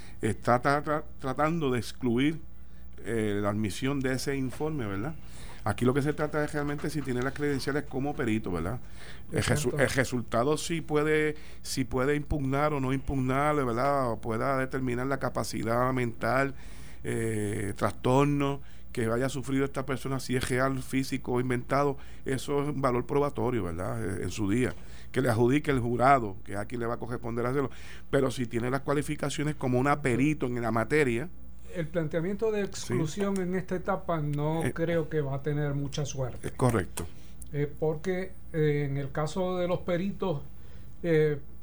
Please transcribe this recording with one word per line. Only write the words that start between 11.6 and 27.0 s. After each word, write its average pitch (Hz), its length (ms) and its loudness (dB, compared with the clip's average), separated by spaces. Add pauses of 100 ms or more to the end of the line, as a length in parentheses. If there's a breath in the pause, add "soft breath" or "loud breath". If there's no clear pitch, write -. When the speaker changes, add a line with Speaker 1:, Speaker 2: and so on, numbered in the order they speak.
Speaker 1:
si - 240 -2
puede 131 320 2
impugnar 147 560 0
o 139 80 0
no 127 100 2
impugnar, 139 640 2
¿verdad? 131 560 2
O 110 80 -2
pueda 120 380 0
determinar 131 500 0
la 135 120 0
capacidad 123 760 0
mental, 127 600 0 (520 loud breath)
eh, 107 720 0
trastorno 139 840 2 (320 loud breath)
que 120 140 -2
haya 120 240 2
sufrido 135 340 0
esta 135 220 -2
persona, 135 340 -2
si 127 160 -2
es 127 140 0
real, 131 340 2
físico 131 480 -2
o 123 80 2
inventado, 135 580 2 (280 loud breath)
eso 143 380 0
es 143 120 -2
un 135 60 -2
valor 127 240 2
probatorio, 127 580 0
¿verdad? 95 400 -4
Eh, 95 200 -2
en 92 80 -4
su 98 180 0
día. 113 240 2 (400 loud breath)
Que 123 80 2
le 135 80 2
adjudique 123 420 4
el 131 80 2
jurado, 117 640 4
que 104 100 -8
es 98 40 -4
a 104 80 -4
quien 117 160 -6
le 113 60 -2
va 120 80 -2
a 107 40 -6
corresponder 117 460 -2